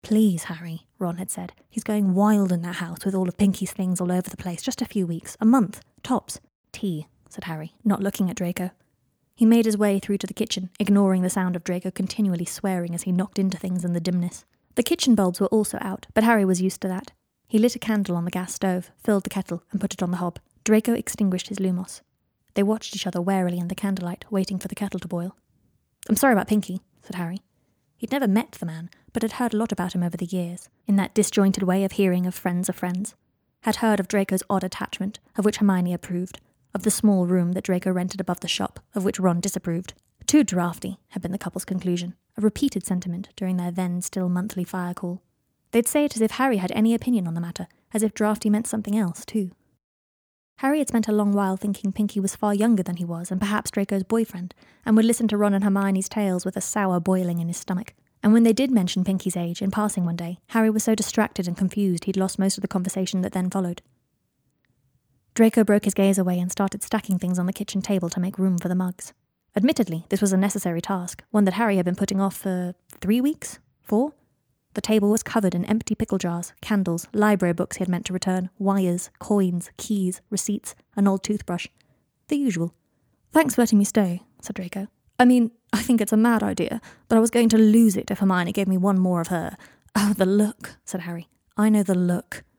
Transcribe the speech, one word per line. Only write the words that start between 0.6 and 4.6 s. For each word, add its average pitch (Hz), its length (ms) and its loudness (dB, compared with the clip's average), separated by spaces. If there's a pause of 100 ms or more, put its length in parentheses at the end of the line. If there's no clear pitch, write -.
Ron 170 180 -4
had 185 140 -10
said. 180 240 -10 (160)
"He's - 140 -10
going 208 280 2
wild 202 400 4
in 170 80 0
that 175 140 -8
house 170 320 -8
with 190 80 -2
all 185 140 0
of - 100 -8
Pinky's 196 340 2
things 185 260 -2
all 180 140 -2
over 185 160 -2
the - 80 -14
place. 175 240 -8